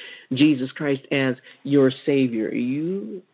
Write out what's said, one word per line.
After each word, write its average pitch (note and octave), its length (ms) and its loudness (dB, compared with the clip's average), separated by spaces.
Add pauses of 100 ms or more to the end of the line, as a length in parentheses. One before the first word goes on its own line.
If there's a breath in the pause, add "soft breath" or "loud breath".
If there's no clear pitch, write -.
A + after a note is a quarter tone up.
(340 loud breath)
Jesus C3+ 400 2
Christ C#3 380 -4
as C3+ 240 0 (280 loud breath)
your C#3 260 4 (160)
Savior? B2+ 480 0
You, F3+ 680 -4 (100)